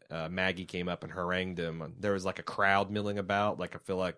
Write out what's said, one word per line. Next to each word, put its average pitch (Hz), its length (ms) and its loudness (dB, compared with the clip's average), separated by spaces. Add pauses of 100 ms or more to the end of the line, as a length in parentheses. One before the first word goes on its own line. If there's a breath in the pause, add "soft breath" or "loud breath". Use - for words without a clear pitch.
uh, 80 200 -6
Maggie 92 340 0
came 90 240 -4
up 87 160 -4
and 78 80 -8
harangued 90 480 -2
him, 82 400 -4
there 101 140 2
was, 92 100 -2
like, 92 160 -2
a - 40 -8
crowd 98 460 4
milling 104 300 -2
about. 101 400 2
Like, 87 160 -6
I 82 40 -10
feel 95 180 -2
like 90 200 0